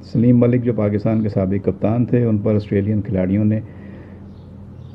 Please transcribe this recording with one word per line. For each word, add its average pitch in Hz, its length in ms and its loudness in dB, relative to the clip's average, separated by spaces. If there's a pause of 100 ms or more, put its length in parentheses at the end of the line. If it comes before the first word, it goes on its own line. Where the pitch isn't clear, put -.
सलीम 123 340 4
मलिक, 120 240 4
जो 120 120 0
पाकिस्तान 107 500 0
के 104 60 0
साबिक 98 340 0
कप्तान 110 420 0
थे, 120 200 2
उन 113 140 2
पर 107 160 0
ऑस्ट्रेलियन 104 460 0
खिलाड़ियों 95 440 0
ने 107 180 0 (1300)